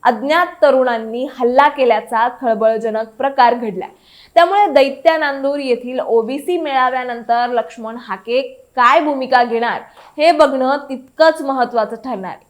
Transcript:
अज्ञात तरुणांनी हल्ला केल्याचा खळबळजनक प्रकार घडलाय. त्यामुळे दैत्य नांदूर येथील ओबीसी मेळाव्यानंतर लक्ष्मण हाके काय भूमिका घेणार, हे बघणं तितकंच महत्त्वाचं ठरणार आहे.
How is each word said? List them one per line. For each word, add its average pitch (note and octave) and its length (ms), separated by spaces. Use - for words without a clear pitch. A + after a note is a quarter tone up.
अज्ञात C#4 440
तरुणांनी B3+ 640
हल्ला C4 280
केल्याचा A#3 640
खळबळजनक A3 640
प्रकार C4 360
घडलाय. G#3+ 360
त्यामुळे F#4+ 320
दैत्य C#4 500
नांदूर C#4+ 420
येथील B3 400
ओबीसी B3 580
मेळाव्यानंतर B3 920
लक्ष्मण A3+ 500
हाके A#3 420
काय B3+ 240
भूमिका C4 440
घेणार, A3+ 380
हे D#4 140
बघणं C4+ 460
तितकंच D#4 640
महत्त्वाचं A#3+ 540
ठरणार G#3 360
आहे. - 180